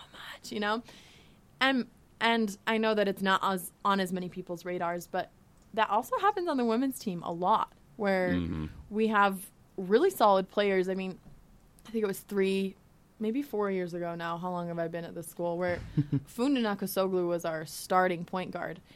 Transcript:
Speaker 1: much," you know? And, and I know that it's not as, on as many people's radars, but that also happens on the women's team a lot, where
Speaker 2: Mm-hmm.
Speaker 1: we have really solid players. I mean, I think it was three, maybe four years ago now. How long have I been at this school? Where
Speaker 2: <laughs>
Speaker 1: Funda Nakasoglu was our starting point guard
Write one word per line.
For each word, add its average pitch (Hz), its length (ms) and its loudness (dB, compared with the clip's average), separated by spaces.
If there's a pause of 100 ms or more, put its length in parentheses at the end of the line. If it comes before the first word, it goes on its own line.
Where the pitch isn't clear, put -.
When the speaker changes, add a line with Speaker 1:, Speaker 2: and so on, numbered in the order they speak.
(140)
Speaker 1:
much," - 380 -16
you 226 80 -4
know? 214 240 0 (760)
And, 262 260 4 (360)
and 226 360 2 (100)
I 226 100 2
know 220 160 2
that 208 140 2
it's 196 140 -2
not 190 220 4
as, 180 280 -2 (120)
on 196 160 4
as 185 140 -2
many 180 160 -6
people's 180 360 -10
radars, 175 460 -4
but 185 180 -2 (440)
that 214 160 2
also 233 300 0
happens 381 280 2
on 294 100 0
the 247 80 2
women's 247 340 0
team 175 240 -4
a - 80 -4
lot, 180 400 0 (260)
where 190 360 2
Speaker 2:
Mm-hmm. 87 320 -2 (240)
Speaker 1:
we 220 180 0
have 202 300 4 (380)
really 214 340 4
solid 202 400 4
players. 190 380 2
I 190 80 -2
mean, 190 220 -6 (680)
I - 40 -16
think 220 120 0
it 208 40 0
was 196 120 -4
three, 196 560 0 (440)
maybe 220 220 -2
four 208 280 -2
years 180 240 -2
ago 170 220 -6
now. 170 220 -4
How 180 120 -6
long 175 200 -4
have 170 100 -4
I 165 80 -2
been 170 160 -6
at 170 100 -12
this 170 140 -10
school? 170 300 -4
Where 180 220 0 (240)
Speaker 2:
<laughs> 143 220 -2
Speaker 1:
Funda 254 360 0
Nakasoglu 190 680 0
was 170 160 -2
our 160 220 -4
starting 180 580 2
point 185 280 -6
guard 170 280 -8 (160)